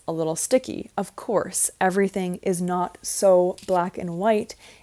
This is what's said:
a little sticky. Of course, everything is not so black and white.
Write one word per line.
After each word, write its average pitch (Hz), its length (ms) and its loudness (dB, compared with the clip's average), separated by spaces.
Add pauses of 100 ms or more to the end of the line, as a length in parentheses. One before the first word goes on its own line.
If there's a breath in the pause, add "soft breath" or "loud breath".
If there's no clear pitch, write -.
a 170 60 -6
little 160 240 -4
sticky. - 600 -2
Of 196 200 -6
course, - 540 -2 (100)
everything 190 640 0
is 180 200 -2
not 180 400 -2
so 185 540 4 (100)
black 185 320 0
and 175 200 -6
white. 214 360 0 (280 soft breath)